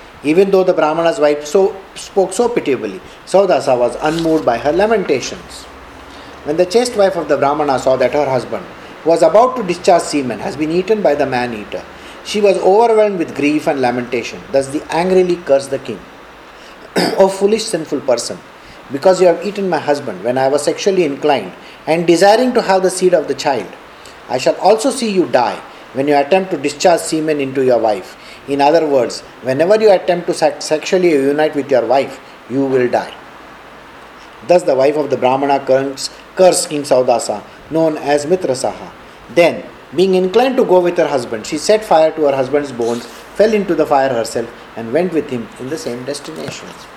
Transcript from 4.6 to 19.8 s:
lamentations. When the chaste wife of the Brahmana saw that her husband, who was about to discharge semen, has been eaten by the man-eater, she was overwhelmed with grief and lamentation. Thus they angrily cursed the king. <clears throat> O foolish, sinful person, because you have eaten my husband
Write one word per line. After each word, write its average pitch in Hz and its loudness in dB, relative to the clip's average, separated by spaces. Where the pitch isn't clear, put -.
lamentations. 180 -2
When 151 -4
the 180 2
chaste 240 0
wife 190 2
of 156 -4
the 139 2
Brahmana 139 0
saw 131 0
that 127 0
her 143 0
husband, 113 -4
who 151 0
was 165 4
about 240 4
to 233 -6
discharge 175 2
semen, 127 -4
has 113 -8
been 151 -4
eaten 190 0
by 147 2
the 143 0
man-eater, 120 -6
she 208 -4
was 190 4
overwhelmed 214 4
with 160 -6
grief 147 0
and 143 0
lamentation. 120 -4
Thus 131 0
they 143 -6
angrily 180 2
cursed 135 0
the 135 -4
king. 113 -10
<clears throat> - 0
O 196 6
foolish, 202 0
sinful 151 -6
person, 113 -2
because 175 2
you 185 4
have 170 2
eaten 202 -6
my 160 -2
husband 127 -4